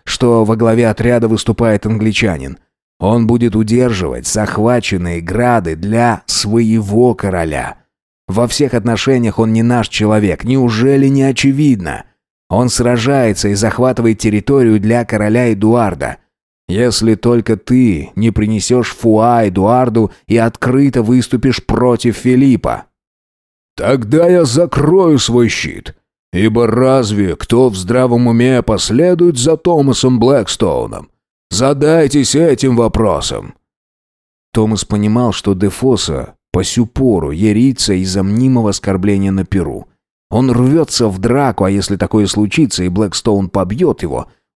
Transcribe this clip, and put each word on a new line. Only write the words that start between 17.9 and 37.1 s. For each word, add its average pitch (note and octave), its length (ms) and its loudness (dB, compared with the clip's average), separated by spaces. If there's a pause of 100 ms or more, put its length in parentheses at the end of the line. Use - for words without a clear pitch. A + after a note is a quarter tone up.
не A2 160 0
принесёшь G#2+ 640 -2
Фуа A2+ 540 2
Эдуарду A2 640 0 (160)
и A2+ 80 2
открыто A#2+ 640 0
выступишь B2 640 0
против A#2+ 520 0
Филиппа». B2 680 0 (920)
«Тогда C3 520 0
я F3 160 4
закрою D#3 720 2
свой A#2 300 2
щит, - 480 -10 (360)
ибо A2 360 0
разве G#2+ 640 0
кто B2 340 2
в G2+ 80 -2
здравом A#2+ 520 0
уме A#2+ 340 2
последует D#3+ 760 2
за D3+ 200 0
Томасом C#3 640 0
Блэкстоуном? E2+ 920 -2 (400)
Задайтесь C#3+ 840 2
этим C3+ 400 2
вопросом». F#2+ 800 -2 (960)
Томас A2 320 0
понимал, G#2+ 480 0
что - 220 -2
де F#2+ 160 0
Фосса G#2+ 640 -2 (160)
по F#2 100 0
сю A#2 240 -2
пору G2+ 460 0